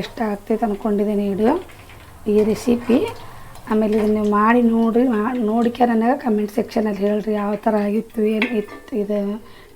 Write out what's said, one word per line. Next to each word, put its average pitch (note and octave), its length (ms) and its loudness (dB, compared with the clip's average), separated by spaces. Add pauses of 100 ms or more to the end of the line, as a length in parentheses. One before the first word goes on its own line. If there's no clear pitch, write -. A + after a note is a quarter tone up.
ಇಷ್ಟ - 180 -8
ಆಗ್ತೈತೆ G#3+ 440 -2
ಅಂದ್ಕೊಂಡಿದ್ದೀನಿ G#3 640 0
ವಿಡಿಯೋ, G#3+ 240 2 (760)
ಈ G#3 120 2
ರೆಸಿಪಿ. A#3+ 540 0 (760)
ಆಮೇಲೆ G#3+ 260 2
ಇದನ್ನ G#3+ 160 2
ನೀವು G#3+ 180 0
ಮಾಡಿ A3 300 4
ನೋಡಿರಿ, A3+ 460 4
ಮಾ-, A3+ 280 0 (160)
ನೋಡಿಕ್ಯಾರ A#3 380 2
ನನಗೆ A#3 340 2
ಕಾಮೆಂಟ್ G#3 280 0
ಸೆಕ್ಷನಲ್ಲಿ G#3+ 560 -2
ಹೇಳ್ರಿ G#3 260 0
ಯಾವ G#3 220 -2
ಥರ G#3+ 200 -2
ಆಗಿತ್ತು, G#3 460 -2
ಏನು G#3+ 280 0 (100)
ಇತ್ತು, - 420 -10
ಇದು G3+ 180 -2 (560)